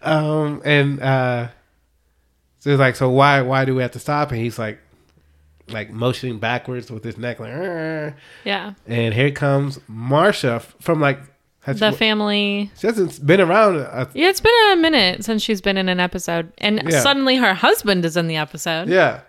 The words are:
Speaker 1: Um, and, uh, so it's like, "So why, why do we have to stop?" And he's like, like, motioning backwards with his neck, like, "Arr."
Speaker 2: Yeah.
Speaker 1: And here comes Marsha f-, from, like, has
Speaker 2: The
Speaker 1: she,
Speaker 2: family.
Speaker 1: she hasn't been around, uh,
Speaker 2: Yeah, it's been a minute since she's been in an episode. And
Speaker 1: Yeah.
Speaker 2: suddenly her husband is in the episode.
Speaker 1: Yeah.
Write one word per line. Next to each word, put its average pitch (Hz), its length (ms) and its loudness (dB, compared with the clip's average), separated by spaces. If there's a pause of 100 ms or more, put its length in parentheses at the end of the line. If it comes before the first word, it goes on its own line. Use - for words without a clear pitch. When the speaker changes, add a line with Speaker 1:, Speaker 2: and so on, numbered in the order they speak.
Speaker 1:
Um, 151 600 0
and, 143 360 2
uh, 127 480 0 (1120)
so 139 100 -4
it's 139 100 4
like, 127 160 2
"So 131 140 0
why, 139 320 4
why 131 220 0
do 131 100 -2
we 127 80 -2
have 120 100 -4
to 123 60 -12
stop?" 147 340 -4
And 117 80 -4
he's 117 180 -6
like, 107 200 -8 (960)
like, 107 180 -10
motioning 120 480 -4
backwards 120 520 -6
with 110 140 -14
his 113 140 -10
neck, 120 220 -8
like, 110 120 -12
"Arr." 160 640 -8 (280)
Speaker 2:
Yeah. 202 280 -6 (140)
Speaker 1:
And 113 280 -2
here 135 160 2
comes 139 480 -2 (120)
Marsha 131 680 0
f-, - 240 -12
from, 160 200 0
like, 139 180 0 (440)
has 135 160 -6
Speaker 2:
The 214 120 2
Speaker 1:
she, 208 60 -4
Speaker 2:
family. 208 840 0
Speaker 1:
she - 80 -4
hasn't 196 400 -2
been 180 140 6
around, 190 360 4
uh, 127 380 -6
Speaker 2:
Yeah, 311 140 2
it's 381 120 0
been 453 120 4 (200)
a 370 40 4
minute 262 480 2
since 220 180 -2
she's 208 180 -2
been 196 160 0
in 190 140 0
an 180 100 0
episode. 175 580 -4
And 208 300 0
Speaker 1:
Yeah. 151 120 4
Speaker 2:
suddenly 269 360 2
her 233 180 2
husband 202 500 2
is 160 120 -2
in 170 120 0
the 160 80 -4
episode. 160 520 -4
Speaker 1:
Yeah. 160 400 4